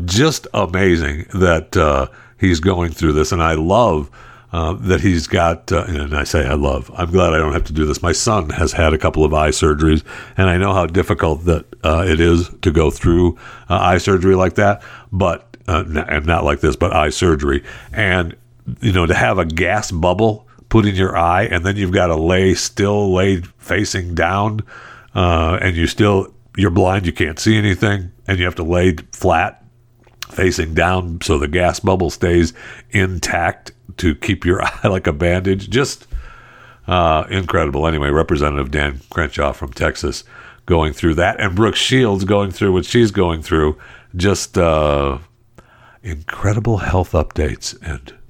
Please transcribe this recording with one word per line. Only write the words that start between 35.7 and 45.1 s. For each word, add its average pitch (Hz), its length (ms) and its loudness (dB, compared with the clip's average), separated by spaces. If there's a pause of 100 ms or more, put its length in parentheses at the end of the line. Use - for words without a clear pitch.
uh, 85 440 2
incredible. 80 580 -2
Anyway, 73 220 0
Representative 71 600 0
Dan 71 300 -4 (100)
Crenshaw 71 440 -4
from 69 180 -12
Texas - 540 -4 (400)
going 80 260 2
through 80 220 0
that, 87 260 0
and 92 160 -2
Brooke 107 220 2
Shields 107 480 0
going 101 260 0
through 95 220 0
what 90 100 0
she's 117 280 2
going 85 300 0
through. 76 360 0 (400)
Just, 92 400 -2
uh, 73 640 2 (840)